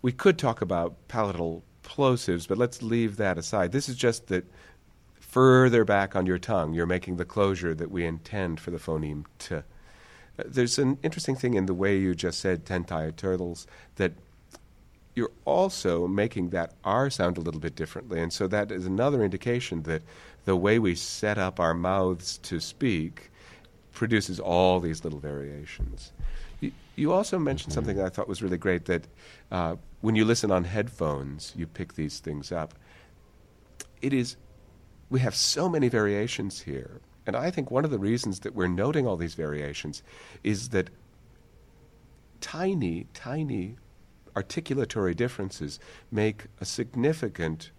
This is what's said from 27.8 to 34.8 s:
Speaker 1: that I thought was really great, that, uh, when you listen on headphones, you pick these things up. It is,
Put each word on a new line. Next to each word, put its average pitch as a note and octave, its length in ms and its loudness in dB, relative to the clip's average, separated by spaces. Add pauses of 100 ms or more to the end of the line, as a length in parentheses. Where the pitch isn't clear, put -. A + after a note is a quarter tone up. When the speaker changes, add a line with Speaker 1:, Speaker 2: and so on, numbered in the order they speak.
Speaker 1:
that F#2+ 80 0
I F#2 40 -2
thought - 200 -6
was F#2 120 -6
really F#2 160 0
great, F2+ 280 0
that, E2+ 180 0 (480)
uh, F2 240 0 (240)
when A2 160 2
you G#2+ 80 6
listen A2 260 4
on F#2 140 4
headphones, D#2+ 960 -4
you D#2+ 100 -6
pick E2 280 -10
these D2+ 240 -6
things D2 340 -8
up. D#2+ 200 -6 (1300)
It C#3 120 0
is, B2 240 0 (720)